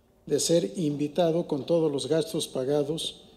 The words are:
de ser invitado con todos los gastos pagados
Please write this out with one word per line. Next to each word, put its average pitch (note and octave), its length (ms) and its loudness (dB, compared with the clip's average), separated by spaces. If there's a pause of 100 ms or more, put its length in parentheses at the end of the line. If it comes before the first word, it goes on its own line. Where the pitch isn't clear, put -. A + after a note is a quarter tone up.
(260)
de D3 160 0
ser F3 340 2
invitado D#3+ 720 0
con C3+ 180 -2
todos E3 240 2
los B2+ 200 -4
gastos D#3 400 0
pagados C#3+ 720 -2 (160)